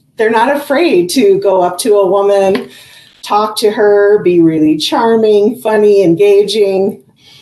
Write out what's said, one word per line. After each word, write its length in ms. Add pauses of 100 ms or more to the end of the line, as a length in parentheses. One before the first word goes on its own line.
(160)
they're 140
not 260
afraid 560
to 280
go 220
up 180
to 160
a 120
woman, 600 (520)
talk 360
to 140
her, 520
be 160
really 380
charming, 840
funny, 440
engaging. 1000 (380)